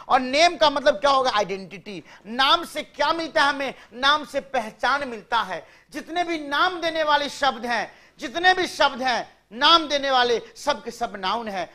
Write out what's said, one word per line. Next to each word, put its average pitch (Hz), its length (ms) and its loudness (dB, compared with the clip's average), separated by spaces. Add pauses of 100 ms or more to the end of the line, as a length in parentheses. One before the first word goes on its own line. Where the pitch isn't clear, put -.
और 254 120 4
नेम 294 360 2
का 302 140 4
मतलब 285 260 2
क्या 285 160 2
होगा? 262 240 2
आइडेंटिटी। 196 680 -6 (240)
नाम 277 380 2
से 294 180 -8
क्या 294 300 -2
मिलता 320 300 0
है 277 60 4
हमें? 277 240 -4 (200)
नाम 277 320 0
से 277 140 -6
पहचान 262 680 -2
मिलता 226 340 -2
है। 180 260 -8 (240)
जितने 311 320 -4
भी 330 240 -4
नाम 330 340 0
देने 320 220 -2
वाले 294 260 2
शब्द 240 360 -2
हैं, 226 260 -4 (280)
जितने 339 340 2
भी 359 140 0
शब्द 269 340 0
हैं 240 340 -2 (180)
नाम 302 340 4
देने 277 240 -2
वाले, 247 300 4 (140)
सब 277 280 -4
के 233 80 -10
सब 220 240 -8
नाउन 208 320 -4
हैं। 190 280 -6